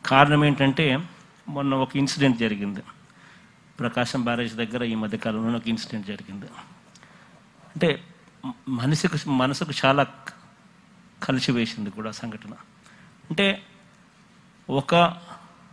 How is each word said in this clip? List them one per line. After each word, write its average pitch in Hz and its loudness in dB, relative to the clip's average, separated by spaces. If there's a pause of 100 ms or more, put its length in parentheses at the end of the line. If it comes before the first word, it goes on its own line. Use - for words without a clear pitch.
కారణం 147 8
ఏంటంటే 139 2 (480)
మొన్న 139 -2
ఒక 131 -2
incident 139 2
జరిగింది, 101 -2 (1000)
ప్రకాశం 120 -2
బ్యారేజ్ 117 -2
దగ్గర 117 -4
ఈ 113 -2
మధ్య 110 -4
కాలంలో 113 -2
ఒక 113 -6
incident 110 -4
జరిగింది. 98 -12 (1200)
అంటే 165 -2 (420)
మ-, 131 -8 (180)
మనసుకు, 151 0
మనసుకు 139 0 (120)
చాలా 135 6
క-, - -8 (880)
కలిచివేసింది 117 -2
కూడా 107 -8
సంఘటన. 107 -12 (760)
అంటే 196 0 (1040)
ఒక 139 0 (760)